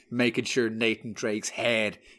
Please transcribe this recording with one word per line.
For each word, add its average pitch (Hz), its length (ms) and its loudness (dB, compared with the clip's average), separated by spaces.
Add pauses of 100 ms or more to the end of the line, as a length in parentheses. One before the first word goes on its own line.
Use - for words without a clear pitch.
(120)
making 120 340 2
sure 117 240 2
Nathan 113 440 0
Drake's 107 360 -4
head 110 480 0 (220)